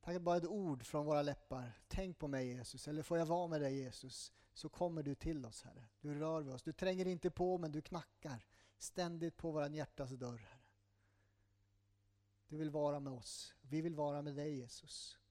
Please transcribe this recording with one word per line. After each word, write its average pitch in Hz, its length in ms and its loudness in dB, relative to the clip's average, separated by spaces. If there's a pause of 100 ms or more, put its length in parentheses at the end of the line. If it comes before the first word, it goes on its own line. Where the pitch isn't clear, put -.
Tack 170 140 -2
att 180 60 0
bara 175 160 6
ett 175 80 4
ord 165 400 0
från 151 200 2
våra 151 160 6
läppar. 131 640 -4
"Tänk 190 320 -2
på 151 80 -2
mig, 131 200 2
Jesus." 123 400 -6
Eller, 151 160 -2
"Får 170 140 2
jag 165 80 6
vara 156 220 4
med 160 140 2
dig, 135 140 2
Jesus?" 131 580 -6 (200)
Så - 160 -8
kommer 170 340 0
du 139 120 0
till 151 300 -2
oss, 113 180 -10
Herre. 120 240 -16 (140)
Du 147 180 -2
rör 160 220 2
vid 135 120 -4
oss. 127 100 -8
Du 160 100 -4
tränger 185 340 2
inte 180 240 2
på, 180 260 4
men 160 140 0
du 151 100 -2
knackar 147 640 -8 (300)
ständigt 170 600 -2
på 165 140 0
våran 147 220 2
hjärtas 147 360 -4
dörr, 123 280 -6
Herre. 101 240 -18 (1900)
Du 151 100 -8
vill 156 120 2
vara 147 300 4
med 139 140 -4
oss. - 480 -10
Vi 147 200 0
vill 160 140 0
vara 147 260 2
med 143 140 -4
dig, 147 220 -2
Jesus. - 600 -10 (120)